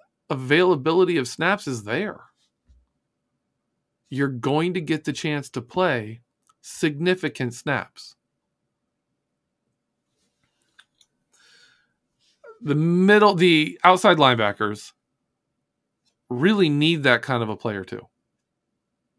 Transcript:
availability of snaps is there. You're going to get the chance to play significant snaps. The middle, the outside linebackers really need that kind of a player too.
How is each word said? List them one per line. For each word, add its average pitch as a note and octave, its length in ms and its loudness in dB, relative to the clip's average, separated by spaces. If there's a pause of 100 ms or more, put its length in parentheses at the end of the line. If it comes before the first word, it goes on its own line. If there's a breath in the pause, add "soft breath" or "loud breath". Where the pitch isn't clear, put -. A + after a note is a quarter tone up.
(280)
availability D#3+ 880 2
of C3 100 -2
snaps F#3 400 -4
is A#2+ 180 -8
there. C#3 360 -6 (1900)
You're C3+ 180 -2
going C#3+ 440 -2
to F3 80 -4
get D#3 240 -4
the D3+ 80 -4
chance D3 380 -6
to C3+ 100 -8
play A#2+ 640 -4 (400)
significant D#3 920 -4
snaps. - 640 -8 (4000 soft breath)
The C#3+ 120 -2
middle, F#3+ 600 4
the E3+ 500 2
outside F#3 320 4
linebackers A2 760 0 (1400)
really E3+ 380 2
need D3+ 340 0
that B2 180 4
kind A#2+ 220 -4
of A2 80 -6
a G#2 60 -6
player G2+ 280 -6
too. G#2 240 -14 (1120)